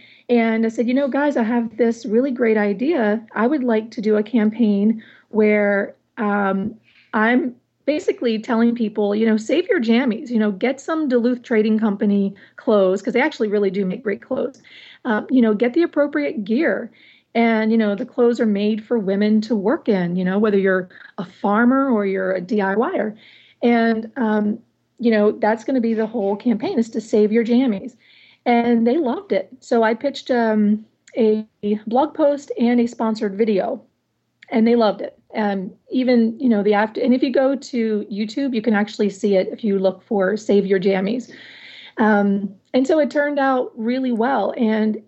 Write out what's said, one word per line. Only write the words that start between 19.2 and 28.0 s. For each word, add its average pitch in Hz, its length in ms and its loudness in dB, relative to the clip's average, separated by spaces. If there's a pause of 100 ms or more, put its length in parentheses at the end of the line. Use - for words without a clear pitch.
to 220 140 -2
work 208 320 -2
in, 180 300 0
you 185 80 -2
know, 185 120 0
whether 208 200 2
you're 185 320 0 (280)
a 202 60 -8
farmer 240 640 0
or 208 160 0
you're 190 280 -2
a 185 80 -4
D 202 180 -4
I 196 160 0
Y 302 220 -2
er. 214 180 -4 (480)
And, 226 540 0
um, 214 420 -2 (400)
you 233 120 2
know, 208 200 4
that's 220 320 -2
gonna 269 160 -2
be 226 140 0
the 214 140 -2
whole 208 280 -4
campaign, 247 420 -2
is 233 120 0
to 247 100 -8
save 208 320 2
your 226 140 2
jammies." 233 500 0 (500)